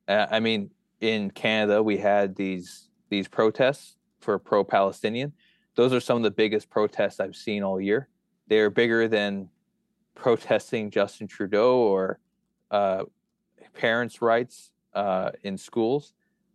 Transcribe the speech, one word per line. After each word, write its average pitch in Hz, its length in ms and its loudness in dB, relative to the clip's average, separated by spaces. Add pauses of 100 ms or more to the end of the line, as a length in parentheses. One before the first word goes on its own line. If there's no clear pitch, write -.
Uh, 101 220 2
I 110 100 0
mean, 113 300 -2 (300)
in 110 300 -2
Canada, 107 520 0
we 104 160 0
had 101 360 0
these, 95 540 -8 (220)
these 98 180 -2
protests 123 680 0 (240)
for 101 180 -2
pro-Palestinian. 107 960 0 (400)
Those 127 180 4
are 123 80 2
some 120 160 0
of 117 60 -2
the 107 80 2
biggest 107 400 0
protests 104 500 -2
I've 98 160 -6
seen 104 260 -6
all 95 180 -2
year. 104 280 0 (400)
They 107 120 4
are 104 100 4
bigger 117 360 2
than 101 440 -2 (640)
protesting 110 760 -2
Justin 101 380 -4
Trudeau 107 480 0
or, 98 420 0 (520)
uh, 98 340 0 (680)
parents' 117 480 -2
rights, 117 500 0 (220)
uh, 95 360 -2 (120)
in 98 160 -8
schools. 120 560 -4 (400)